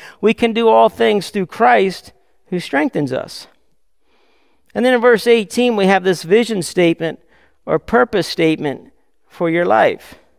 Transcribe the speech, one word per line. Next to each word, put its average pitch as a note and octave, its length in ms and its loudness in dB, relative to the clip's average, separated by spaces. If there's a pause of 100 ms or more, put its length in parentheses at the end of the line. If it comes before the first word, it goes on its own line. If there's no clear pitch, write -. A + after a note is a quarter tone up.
(200)
we A3 140 2
can A#3 180 -2
do A3+ 160 0
all A3 200 6
things G#3+ 420 -2
through G3 160 -4
Christ G#3+ 680 0 (340)
who F3+ 120 -6
strengthens F3+ 540 -4
us. - 340 -10 (1300)
And G#3+ 100 -2
then B3+ 100 2
in A#3+ 60 2
verse A#3 260 2
eighteen, A#3 480 2
we G3 120 0
have F#3+ 180 2
this F#3 180 0
vision G3+ 400 0
statement E3 560 -2 (480)
or D#3+ 140 -2
purpose A3+ 480 -2
statement D#3 640 -4 (340)
for E3+ 240 -6
your E3+ 140 -2
life. F#3 500 0 (240)